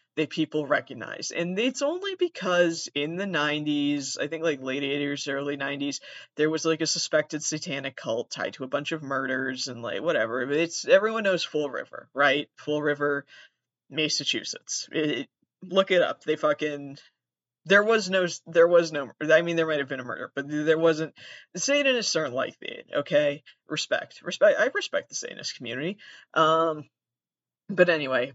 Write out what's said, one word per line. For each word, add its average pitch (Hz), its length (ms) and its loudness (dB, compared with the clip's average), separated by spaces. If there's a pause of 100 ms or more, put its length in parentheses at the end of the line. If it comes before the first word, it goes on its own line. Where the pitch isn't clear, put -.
(180)
that 156 120 0
people 156 360 -2
recognize. 131 680 -4
And 175 260 -4
it's 247 260 -2
only 370 320 -4
because 175 760 0
in 151 220 -2
the 196 120 -4
nineties, 147 920 0
I 147 80 -2
think, 160 160 -6
like, 147 180 0
late 131 220 -4
eighties, 143 460 -2
early 143 260 -4
nineties, 139 460 -6 (340)
there 151 140 2
was, 156 160 -2
like, 160 160 2
a 156 60 0
suspected 151 540 -2
satanic 139 540 -6
cult 117 360 -4
tied - 220 -6
to 135 120 -10
a - 20 -10
bunch 143 240 -4
of 156 120 -6
murders 131 680 -4
and, 117 120 -12
like, 104 200 -6
whatever. 123 440 0
But 143 120 -2
it's, 165 280 -2
everyone 214 380 4
knows 185 200 0
Fall 147 260 -2
River, - 440 -10
right? 143 440 2
Fall 151 240 -4
River, 143 440 0 (640)
Massachusetts. - 1000 -4
It, 151 180 0
it, 131 200 -4 (340)
look 190 280 2
it 175 100 6
up. - 220 -2
They 156 120 0
fucking, 147 640 -2 (680)
there 202 180 6
was 214 260 2
no 190 140 4
s-, 170 240 -4
there 170 200 8
was 170 240 6
no, 143 200 -6 (100)
I 160 200 6
mean, 170 160 -2
there 160 100 2
might 151 120 0
have 135 100 -4
been 131 100 -6
a 127 60 -10
murder, 120 300 -8
but 139 140 -6
th-, 151 160 -2
there 160 120 6
wasn't, 160 360 2 (400)
the 180 60 -10
Satanists 269 560 2
aren't 147 180 -2
like - 260 -2
that, - 400 -6
okay? 147 440 0 (240)
Respect. - 560 -4
Respect, - 360 4
I 247 140 2
respect - 360 -4
the - 60 -14
Satanist - 420 -10
community. 135 400 -6 (360)
Um, 160 520 2 (840)
but 180 200 6
anyway, 135 460 0